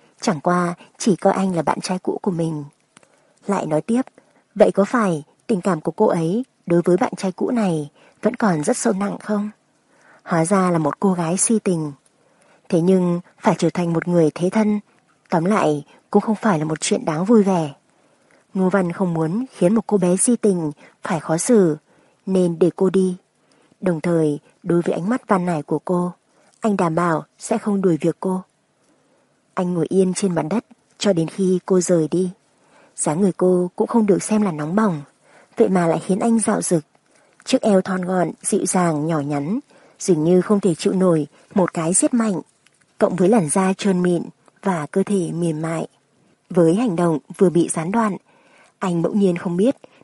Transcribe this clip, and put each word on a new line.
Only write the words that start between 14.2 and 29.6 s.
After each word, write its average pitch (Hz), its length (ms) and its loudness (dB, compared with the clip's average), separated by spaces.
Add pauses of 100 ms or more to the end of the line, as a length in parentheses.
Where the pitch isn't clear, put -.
thế 180 160 -2
thân, 208 300 0 (500)
tóm 165 140 0
lại 156 400 0 (260)
cũng 202 120 2
không 214 140 -2
phải 196 220 0
là 156 60 -4
một 156 160 -4
chuyện - 240 -2
đáng 165 200 -2
vui 214 180 6
vẻ. 170 320 0 (800)
Ngô 185 140 0
Văn 180 240 0
không 180 220 -2
muốn 165 380 -2
khiến 185 220 2
một 226 120 0
cô 214 100 0
bé 180 200 2
si 233 200 0
tình 175 360 0 (300)
phải 156 180 -4
khó 160 160 -2
xử, 175 400 4 (500)
nên 180 320 0
để 175 180 4
cô 190 140 2
đi. 185 260 0 (640)
Đồng 175 200 -2
thời, 160 380 0 (240)
đối 170 200 0
với - 120 -2
ánh 175 140 -6
mắt 247 200 -4
van 180 180 0
nài 160 160 -2
của 151 160 -2
cô, 175 340 -2 (480)
anh 208 160 0
đảm 170 180 0
bảo 165 300 0 (140)
sẽ 233 200 -4
không 202 220 -2
đuổi 180 200 2
việc 165 200 0
cô. 190 220 -4 (1120)
Anh 180 200 -2